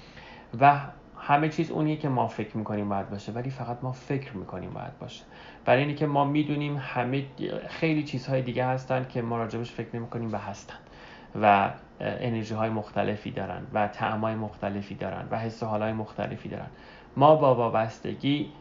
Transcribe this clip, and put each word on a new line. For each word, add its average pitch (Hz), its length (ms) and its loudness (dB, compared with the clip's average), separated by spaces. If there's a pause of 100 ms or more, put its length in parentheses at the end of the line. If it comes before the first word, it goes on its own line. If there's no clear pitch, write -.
(600)
و 143 200 10 (400)
همه 151 300 4
چیز 160 220 0
اونیه 156 260 2
که 147 120 0
ما 120 180 2
فکر 113 300 -6
می‌کنیم 104 320 -2
باید 98 200 -2
باشه، 104 220 -8
ولی 123 180 -6
فقط 123 320 -6
ما 131 100 -4
فکر 135 460 -6
می‌کنیم 90 320 -10
باید - 300 -10
باشه. - 240 -12 (420)
برای 127 160 8
اینی 143 140 0
که 151 120 0
ما 143 180 4
می‌دونیم 147 520 0
همه، 131 480 -2 (440)
خیلی 156 340 2
چیزهای 131 380 -2
دیگه 123 240 0
هستن 131 440 0
که 123 120 -2
ما 117 160 0
راجبش 117 340 -2
فکر 117 240 -6
نمی‌کنیم 117 380 -4
و 104 40 -2
هستن - 380 -10 (640)
و 101 280 8 (300)
انرژی‌های 110 680 -2
مختلفی 107 640 -2
دارن 95 300 -6 (120)
و 107 140 2
طعم‌های 110 480 -2
مختلفی 101 600 -4
دارن 92 360 -6
و 110 80 -2
حس 113 240 -4
و - 20 0
حال‌های 107 280 0
مختلفی - 560 -6
دارن. - 180 -8 (500)
ما 147 180 10
با 139 200 6
وابستگی 117 1040 0